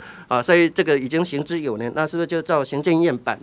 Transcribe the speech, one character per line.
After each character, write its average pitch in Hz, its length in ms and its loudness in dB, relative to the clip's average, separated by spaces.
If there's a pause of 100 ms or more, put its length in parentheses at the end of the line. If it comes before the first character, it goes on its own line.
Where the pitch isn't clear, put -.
(260)
啊， 123 160 0
所 180 100 2
以 170 160 6
这 165 140 0
个 151 160 2
已 131 80 -4
经 160 180 0
行 147 200 -4
之 170 160 -6
有 123 180 -4
年， 117 160 -4
那 156 100 -2
是 156 120 -6
不 170 40 -2
是 165 60 -2
就 165 160 -2
照 156 220 0
行 143 180 -4
政 165 180 4
院 165 160 2
版 117 260 -4